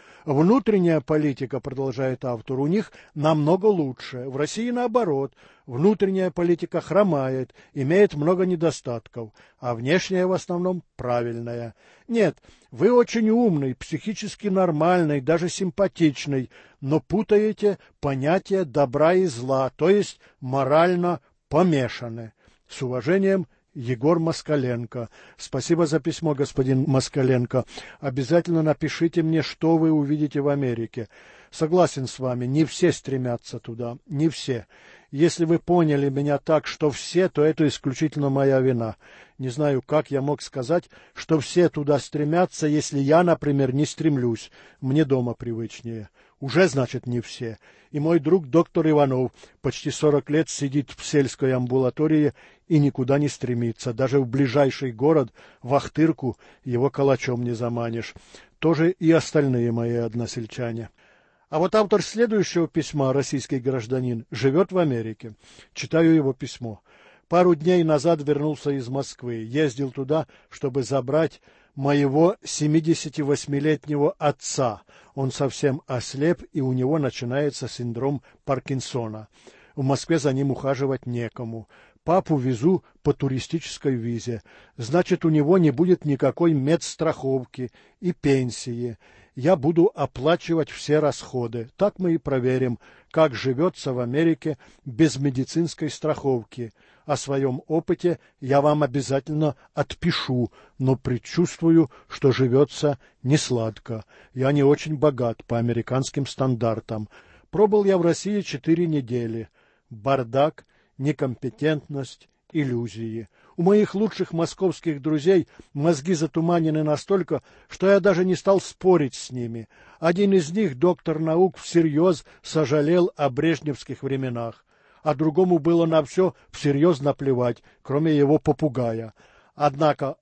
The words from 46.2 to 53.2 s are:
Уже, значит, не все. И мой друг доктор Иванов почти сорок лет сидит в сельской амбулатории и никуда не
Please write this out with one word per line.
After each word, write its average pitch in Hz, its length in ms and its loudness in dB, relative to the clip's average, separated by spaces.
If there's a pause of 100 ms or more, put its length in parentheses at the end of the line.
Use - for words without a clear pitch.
Уже, 143 280 2
значит, 127 380 -4
не 120 140 -2
все. 113 380 -12 (340)
И 147 80 -4
мой 165 180 2
друг 156 300 2
доктор 160 420 2
Иванов 131 400 2 (320)
почти - 280 -4
сорок 147 380 2
лет 151 220 0
сидит 139 400 -4
в - 160 -16
сельской 135 480 0
амбулатории 135 800 0 (320)
и 160 120 2
никуда 135 400 2
не 147 100 0